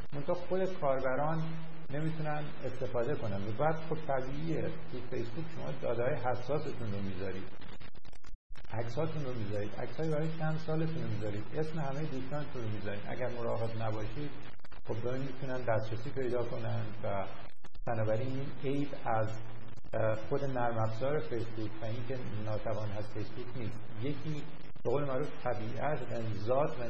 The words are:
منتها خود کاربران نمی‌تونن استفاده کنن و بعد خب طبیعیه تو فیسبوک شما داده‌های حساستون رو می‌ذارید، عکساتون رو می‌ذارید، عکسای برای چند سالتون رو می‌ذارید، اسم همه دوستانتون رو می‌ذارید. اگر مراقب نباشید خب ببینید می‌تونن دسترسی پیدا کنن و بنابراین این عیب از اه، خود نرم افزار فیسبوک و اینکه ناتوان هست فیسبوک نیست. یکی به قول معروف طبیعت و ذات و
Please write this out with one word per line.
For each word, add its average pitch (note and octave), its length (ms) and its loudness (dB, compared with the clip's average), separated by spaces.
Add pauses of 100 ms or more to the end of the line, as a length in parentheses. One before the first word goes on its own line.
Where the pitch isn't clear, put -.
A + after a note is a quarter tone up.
(140)
منتها C#3+ 200 0
خود F#3 460 0
کاربران C#3 640 2 (500)
نمی‌تونن D3+ 500 0 (220)
استفاده B2+ 500 0
کنن G2 220 0 (100)
و A2+ 120 0
بعد D#3 160 2 (140)
خب D#3 80 2 (100)
طبیعیه C#3+ 540 0
تو - 360 0 (140)
فیسبوک B2+ 340 0 (100)
شما D3+ 160 -2 (100)
داده‌های B2 340 0
حساستون B2+ 760 0
رو G2+ 100 0
می‌ذارید، F#2+ 420 0 (1300)
عکساتون D3+ 520 0
رو B2+ 80 -2
می‌ذارید، G#2 460 0
عکسای D#3 300 0
برای D#3 180 0 (120)
چند D#3 180 0 (100)
سالتون D#3+ 360 0
رو A2 60 0
می‌ذارید، G#2 340 0 (140)
اسم D#3+ 220 0
همه C#3 260 0
دوستانتون C3 560 -2
رو A2 80 0
می‌ذارید. G#2 400 0
اگر B2 200 0
مراقب A#2 520 0
نباشید A2 480 0 (580)
خب A2+ 200 0
ببینید C3+ 260 0
می‌تونن B2+ 280 0
دسترسی A2 480 0
پیدا B2 340 0
کنن A2+ 380 0 (220)
و G2 220 0 (600)
بنابراین A2+ 420 2
این C3+ 180 0 (180)
عیب C#3 240 0 (180)
از A2 220 2 (640)
اه، A2 220 2 (140)
خود C#3 160 2
نرم A#2+ 320 2
افزار A#2 420 2
فیسبوک A2 520 0 (100)
و A2+ 40 0
اینکه A#2+ 320 2 (280)
ناتوان G#2+ 440 0
هست G#2 240 0
فیسبوک A2+ 320 0 (120)
نیست. G#2+ 160 0 (280)
یکی D3 420 0 (400)
به B2 60 2
قول C#3 140 2
معروف C3 240 0 (160)
طبیعت A#2+ 580 0
و A#2+ 200 0 (240)
ذات C3+ 240 4 (100)
و B2 100 -2